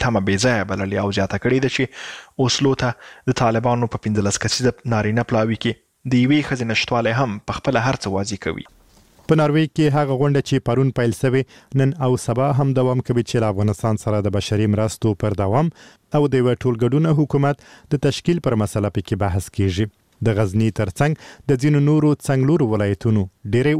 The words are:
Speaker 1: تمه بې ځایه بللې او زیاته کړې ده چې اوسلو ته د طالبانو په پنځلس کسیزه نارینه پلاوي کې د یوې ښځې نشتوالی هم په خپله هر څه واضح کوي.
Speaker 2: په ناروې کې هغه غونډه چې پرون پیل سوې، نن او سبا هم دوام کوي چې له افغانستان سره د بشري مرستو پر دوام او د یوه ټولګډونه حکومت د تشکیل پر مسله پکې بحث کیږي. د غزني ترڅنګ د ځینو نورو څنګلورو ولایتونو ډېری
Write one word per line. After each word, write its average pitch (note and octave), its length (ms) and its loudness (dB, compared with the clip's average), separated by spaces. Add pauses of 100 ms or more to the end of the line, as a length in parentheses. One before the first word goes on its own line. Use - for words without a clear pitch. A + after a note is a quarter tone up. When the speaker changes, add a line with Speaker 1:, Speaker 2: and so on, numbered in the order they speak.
Speaker 1:
تمه A2 240 0
بې G2 180 0
ځایه G#2+ 240 0
بللې G2 360 -4
او G2+ 120 -4
زیاته G2 260 -4
کړې B2+ 220 0
ده B2+ 100 -2
چې C3+ 80 -2 (640)
اوسلو C3+ 380 0
ته B2 100 -2 (380)
د - 100 -4
طالبانو A#2+ 540 0
په - 100 -12
پنځلس G#2 400 0
کسیزه A#2+ 480 -2
نارینه A2 400 0
پلاوي A2 300 0
کې A#2 180 -4 (300)
د - 100 4
یوې C#3+ 260 4
ښځې B2 180 -4 (100)
نشتوالی A2+ 480 0
هم G#2+ 120 -4 (140)
په G#2 100 -6
خپله B2 300 0
هر B2+ 140 -4
څه G2 160 -4
واضح G2+ 280 -6
کوي. - 180 -6 (640)
Speaker 2:
په D#3 100 4
ناروې D3+ 360 2
کې D#3 100 2 (120)
هغه C#3 240 0
غونډه C#3+ 260 2
چې C3+ 200 0
پرون B2+ 280 2
پیل A#2+ 220 0
سوې، C3 260 0 (380)
نن C3+ 100 2 (160)
او B2+ 160 4
سبا B2 240 0 (140)
هم C#3 160 2
دوام B2+ 320 2
کوي A#2+ 140 2
چې A#2 200 -2
له G#2+ 100 2
افغانستان G#2 480 0
سره G#2+ 240 -2
د G2 120 -2
بشري G#2 360 0
مرستو A2 380 0 (100)
پر G#2 200 0
دوام B2 280 0 (480)
او D3 60 4
د C3 180 2
یوه B2 220 2
ټولګډونه C3 560 0
حکومت C#3+ 420 0 (320)
د C#3+ 140 -2
تشکیل E3+ 400 -2
پر A#2+ 160 0
مسله G2+ 320 -2
پکې G2 260 -4
بحث F#2+ 260 -2 (100)
کیږي. G2 300 0 (400)
د A2 120 2
غزني G#2+ 280 0 (120)
ترڅنګ C#3+ 340 0 (380)
د B2 120 0
ځینو D3 220 4
نورو D3+ 300 4
څنګلورو C3+ 580 2
ولایتونو G#2 500 2 (300)
ډېری C3 260 2